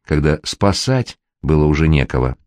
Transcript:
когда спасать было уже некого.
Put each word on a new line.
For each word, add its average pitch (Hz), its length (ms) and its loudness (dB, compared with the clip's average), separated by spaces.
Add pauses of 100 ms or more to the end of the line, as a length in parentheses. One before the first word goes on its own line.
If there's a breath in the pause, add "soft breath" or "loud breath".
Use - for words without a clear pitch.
когда 76 380 0
спасать - 760 -2 (240)
было 76 240 2
уже 76 220 2
некого. 65 480 0 (100)